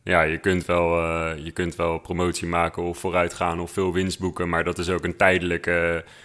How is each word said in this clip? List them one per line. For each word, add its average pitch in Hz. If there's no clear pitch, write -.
ja, 90
je 78
kunt 90
wel, 85
eh, 82
je 82
kunt 85
wel 82
promotie 87
maken 85
of 87
vooruitgaan 87
of 87
veel 92
winst 92
boeken, 90
maar 85
dat 85
is 85
ook 85
een 87
tijdelijke, 87